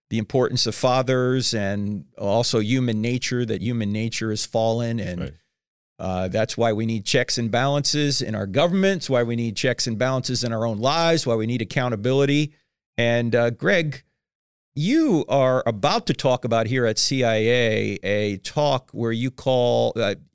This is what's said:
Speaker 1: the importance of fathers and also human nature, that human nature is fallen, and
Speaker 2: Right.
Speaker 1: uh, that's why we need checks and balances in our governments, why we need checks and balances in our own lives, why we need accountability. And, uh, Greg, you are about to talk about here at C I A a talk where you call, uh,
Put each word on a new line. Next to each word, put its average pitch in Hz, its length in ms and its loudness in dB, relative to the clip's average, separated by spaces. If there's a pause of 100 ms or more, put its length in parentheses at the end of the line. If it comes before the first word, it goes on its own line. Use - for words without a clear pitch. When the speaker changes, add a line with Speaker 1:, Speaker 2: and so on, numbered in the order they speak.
Speaker 1:
the 110 80 -2
importance 120 500 0
of 107 80 -4
fathers 127 800 0
and 101 500 -4 (140)
also 113 420 0
human 117 400 0
nature, 123 460 -2
that 107 160 -4
human 110 320 -2
nature 110 400 -4
is 107 120 -4
fallen, 117 540 0
and 87 220 -6
Speaker 2:
Right. 71 120 -10 (680)
Speaker 1:
uh, 92 280 -4
that's 107 300 -2
why 113 160 2
we 110 120 -2
need 113 200 -4
checks - 320 0
and 117 120 -2
balances 139 720 0
in 110 140 -4
our 101 120 -4
governments, 175 640 2
why 123 140 2
we 117 140 -2
need 117 180 -2
checks - 320 0
and 113 100 -4
balances 127 460 -2
in 120 80 -2
our 113 140 -2
own 110 140 -2
lives, 165 460 2
why 117 100 2
we 110 100 0
need 117 160 -2
accountability. 135 920 0 (460)
And, 117 380 2
uh, 117 160 4
Greg, 156 520 0 (720)
you 214 540 2
are 131 360 2
about 143 420 0
to - 60 4
talk 127 320 0
about 117 220 0
here 127 180 0
at 110 120 0
C 131 260 0
I 113 120 2
A 110 680 2
a 104 340 0
talk 143 540 -2
where 113 200 -4
you 117 200 -4
call, 120 640 2
uh, 104 200 -2 (180)